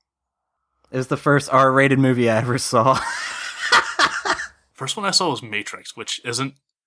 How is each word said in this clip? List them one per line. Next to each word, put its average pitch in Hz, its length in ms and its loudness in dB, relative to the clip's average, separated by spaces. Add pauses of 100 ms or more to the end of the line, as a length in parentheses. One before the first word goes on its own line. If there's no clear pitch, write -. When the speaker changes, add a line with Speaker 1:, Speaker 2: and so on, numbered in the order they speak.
(880)
Speaker 1:
It 127 60 -10
was 131 120 -4
the 143 100 -2
first 143 340 2
R-rated 135 480 4
movie 123 300 4
I 110 80 2
ever 117 200 0
saw. 127 400 2 (760)
<laughs> - 1000 -2
Speaker 2:
First - 220 -8
one 208 100 -6
I 190 60 0
saw 185 180 2
was 117 140 -4
Matrix, 104 540 -10
which - 260 -10
isn't, 131 300 -4 (340)